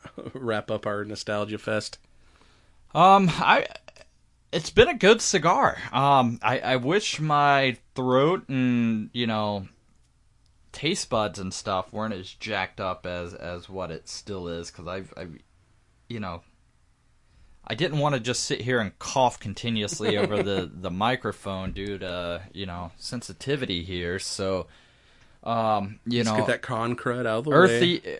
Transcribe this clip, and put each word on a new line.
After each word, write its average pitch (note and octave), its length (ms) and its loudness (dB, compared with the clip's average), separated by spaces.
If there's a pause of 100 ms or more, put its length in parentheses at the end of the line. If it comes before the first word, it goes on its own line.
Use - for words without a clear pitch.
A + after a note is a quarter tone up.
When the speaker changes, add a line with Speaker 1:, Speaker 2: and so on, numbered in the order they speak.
Speaker 1:
<laughs> - 240 -14
wrap A2+ 380 -4
up G#2+ 160 -4
our G#2 180 -4
nostalgia G#2 540 -6
fest? - 400 -4 (960)
Speaker 2:
Um, F#3+ 400 8
I, - 320 4 (840)
it's D#3+ 200 -4
been A#3 160 8
a C#4 80 -2
good A3 260 6
cigar. F#3+ 560 2 (140)
Um, B2+ 500 4
I, A2+ 180 0
I B2+ 180 0
wish D3+ 420 0
my C#3+ 580 4 (160)
throat C3 560 2
and, A#2+ 640 2
you A#2+ 140 -2
know, G#2 400 -2 (1080)
taste E3 360 -4
buds G#2 300 -2
and F#2+ 120 -6
stuff F#2+ 400 -4
weren't G#2+ 220 -6
as F#2 180 -12
jacked G2+ 480 -6
up F#2 280 -6
as, F2 260 -6
as F2 340 -12
what F#2 220 -8
it - 180 -12
still F#2 400 -10
is, E2+ 220 -8
'cause E2+ 160 -18
I've, F2+ 320 -10
I've, E2 180 -14 (720)
you A2+ 120 -10
know, F2 240 -8 (1200)
I - 80 -6
didn't D3 240 -2
wanna C#3+ 220 2
just A#2 240 -4
sit - 180 -4
here B2 180 0
and G2+ 200 -4
cough B2+ 400 0
continuously G#2+ 800 -2
over G2+ 240 0
the, F#2+ 280 -2
Speaker 1:
<laughs> - 0 -
Speaker 2:
the F2+ 200 -8
microphone G2 800 -2
due G2 260 -6
to, F2 460 -6 (100)
you F#2+ 140 -8
know, F2 280 -10
sensitivity A#2+ 880 -6
here, F2 360 -4
so, F#2+ 480 -4 (760)
um, G#2+ 600 0
you A#2+ 160 0
Speaker 1:
Just A2 100 0
Speaker 2:
know, A2 100 2
Speaker 1:
get G#2 60 0
that A#2+ 140 0
con A#2 340 -2
crud B2 260 -4
out A2+ 180 0
of C3+ 60 -6
the D3+ 80 0
Speaker 2:
earthy, E3 520 6
Speaker 1:
way. - 140 -8